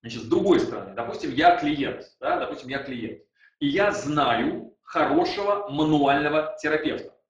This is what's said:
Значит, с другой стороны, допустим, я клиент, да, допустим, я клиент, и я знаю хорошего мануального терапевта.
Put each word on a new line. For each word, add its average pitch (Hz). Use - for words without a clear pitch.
Значит, 113
с 107
другой 185
стороны, -
допустим, 120
я 170
клиент, 143
да, 165
допустим, 123
я 135
клиент, 120
и 147
я 196
знаю 135
хорошего 180
мануального 147
терапевта. 156